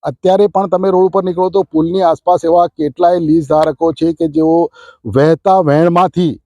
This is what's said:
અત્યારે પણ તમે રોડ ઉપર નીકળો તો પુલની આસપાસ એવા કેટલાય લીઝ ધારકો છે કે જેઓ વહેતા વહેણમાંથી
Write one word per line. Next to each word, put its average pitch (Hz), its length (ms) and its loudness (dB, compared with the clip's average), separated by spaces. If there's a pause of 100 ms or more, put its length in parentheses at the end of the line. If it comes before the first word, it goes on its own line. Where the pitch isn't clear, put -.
અત્યારે 190 520 0
પણ 190 160 -2
તમે 185 240 -2
રોડ 185 140 2
ઉપર 190 180 -2
નીકળો 180 300 -4
તો 190 60 0 (120)
પુલની 170 320 -2
આસપાસ 165 420 0
એવા 175 140 4 (160)
કેટલાય 175 480 0
લીઝ 151 240 0
ધારકો 156 480 0
છે 165 100 0 (120)
કે 160 160 -4
જેઓ 160 180 2 (640)
વહેતા 165 420 2 (100)
વહેણમાંથી 170 600 0 (140)